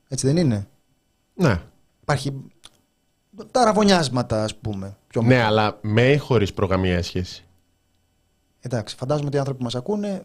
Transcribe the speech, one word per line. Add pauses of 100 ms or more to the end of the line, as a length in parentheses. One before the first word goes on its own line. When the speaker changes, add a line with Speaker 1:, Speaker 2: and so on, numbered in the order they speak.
Speaker 1:
έτσι
δεν
είναι; (680)
Speaker 2:
Ναι. (400)
Speaker 1:
Υπάρχει (1160)
τα
ραβωνιάσματα,
ας
πούμε. (100)
Πιο
Speaker 2:
Ναι,
Speaker 1:
μικρά.
Speaker 2:
αλλά
με
ή
χωρίς
προγαμιαία
σχέση; (1160)
Speaker 1:
Εντάξει,
φαντάζομαι
ότι
οι
άνθρωποι
που
μας
ακούνε